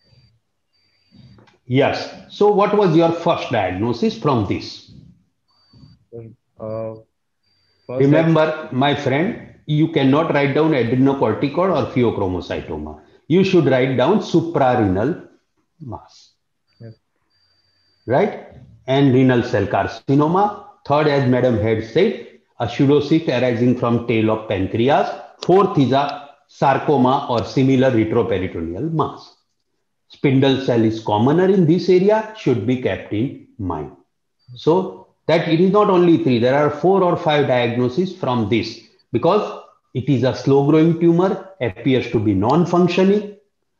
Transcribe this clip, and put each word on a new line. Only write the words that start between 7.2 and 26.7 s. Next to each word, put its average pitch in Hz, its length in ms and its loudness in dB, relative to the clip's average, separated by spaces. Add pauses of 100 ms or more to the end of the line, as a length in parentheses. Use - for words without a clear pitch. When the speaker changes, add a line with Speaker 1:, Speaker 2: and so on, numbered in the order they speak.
Speaker 2:
first 127 140 -4
Speaker 1:
Remember, 156 680 2
my 135 240 0
friend, 156 600 -4 (100)
you 151 240 0
cannot 147 440 2
write 139 220 0
down 156 160 2
adrenocorticoid 135 1080 0
or 120 160 -2
pheochromocytoma. 90 1080 -4 (260)
You 185 160 2
should 180 240 2
write 131 300 2
down 156 220 2
suprarenal 123 1080 0 (520)
mass. - 520 -18 (500)
Speaker 2:
Yes. 113 140 -20 (1120)
Speaker 1:
Right? 165 400 -2 (400)
And 135 260 4
renal 127 300 4
cell 101 240 -2
carcinoma. 147 960 -2 (220)
Third, 151 200 2
as 139 220 2
madam 123 300 2
had 110 240 -2
said, - 420 -2 (340)
a 123 60 -4
pseudocyst 147 640 2
arising 123 500 0
from 117 300 -2
tail 110 240 0
of 110 180 -4
pancreas. 113 580 0 (360)
Fourth 190 340 2
is 127 140 2
a 139 380 -2 (180)
sarcoma 135 840 0